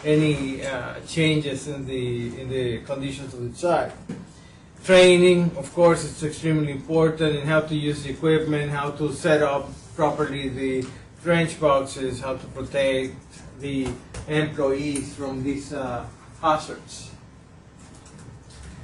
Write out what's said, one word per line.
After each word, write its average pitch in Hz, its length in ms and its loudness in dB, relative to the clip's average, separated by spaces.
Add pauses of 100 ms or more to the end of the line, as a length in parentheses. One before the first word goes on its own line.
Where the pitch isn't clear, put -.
any, 143 580 2
uh, 127 460 -8
changes 151 580 0
in 139 200 -8
the, 123 520 -4
in 131 120 -10
the 123 340 -2
conditions 135 480 -8
of 123 80 -14 (100)
the - 80 -14
site. - 340 0 (920)
Training, 180 720 8
of - 180 -8
course, 170 300 6
is - 180 -8
extremely 151 500 0
important 160 640 2
in 143 100 -4
how 156 140 4
to 156 140 -4
use 147 300 -2
the - 60 -8
equipment, 151 600 0
how 143 200 -4
to 147 220 -4
set 151 300 2
up 139 260 0 (280)
properly 147 520 0
the 131 380 -4 (360)
trench 165 360 2
boxes, 135 640 0
how 131 160 -6
to - 120 -14
protect 131 680 -2 (440)
the 135 280 -4 (400)
employees 147 840 -2
from 135 280 -6
these, 139 300 -4
uh, 127 320 -6 (360)
hazards. - 680 -4 (1700)